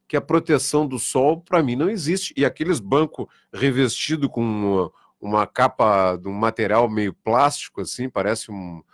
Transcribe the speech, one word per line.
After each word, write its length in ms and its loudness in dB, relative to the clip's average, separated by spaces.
que 100 -4
a 40 2
proteção 680 0
do 120 -6
sol, 420 0
pra 220 0
mim, 120 0
não 160 0
existe. 460 -4
E 80 2
aqueles 340 0
bancos 480 0
revestidos 800 0
com 120 -4
uma, 500 0
uma 260 2
capa 680 2
de 120 -8
um 40 -4
material 560 2
meio 260 -2
plástico, 640 0
assim, 280 -6
parece 440 -4
um, 280 -12